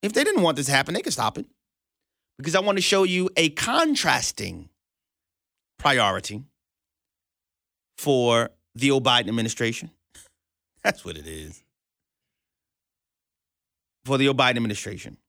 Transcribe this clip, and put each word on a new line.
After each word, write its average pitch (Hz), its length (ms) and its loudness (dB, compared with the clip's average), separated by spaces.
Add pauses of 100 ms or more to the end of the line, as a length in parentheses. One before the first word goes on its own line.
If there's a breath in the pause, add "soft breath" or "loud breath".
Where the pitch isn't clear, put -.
if 208 120 -4
they 277 100 2
didn't 381 180 2
want 165 140 4
this 139 120 -4
to 139 40 -2
happen, 139 220 2
they 220 80 -2
could - 100 -6
stop 113 260 -4
it. - 80 -10 (920)
Because 160 180 -4
I 190 60 4
want 202 160 0
to 190 40 -2
show 190 220 2
you 185 320 0
a 160 140 4
contrasting 147 1200 -2 (1080)
priority 107 680 0 (1500)
for 120 540 2 (220)
the 131 180 0
Biden 123 360 2
administration. 113 640 -4 (440 loud breath)
<laughs> - 480 -20
That's - 200 -2
what 87 140 -12
it 76 100 -16
is. 78 340 -14 (2500)
For 135 120 0
the 135 100 4
Biden 131 280 2
administration. 107 640 -6 (120)